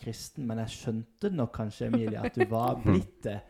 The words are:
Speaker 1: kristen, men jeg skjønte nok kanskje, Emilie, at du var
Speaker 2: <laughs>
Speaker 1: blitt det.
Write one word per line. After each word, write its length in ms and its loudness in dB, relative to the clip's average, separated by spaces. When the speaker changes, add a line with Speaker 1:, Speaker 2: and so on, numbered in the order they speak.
Speaker 1:
kristen, 440 -8
men 120 -2
jeg 100 -2
skjønte 640 -4
nok 200 0
kanskje, 340 -4
Emilie, 320 0
at 160 -4
du 120 6
var 300 0
Speaker 2:
<laughs> 80 -10
Speaker 1:
blitt 380 4
det. 280 -4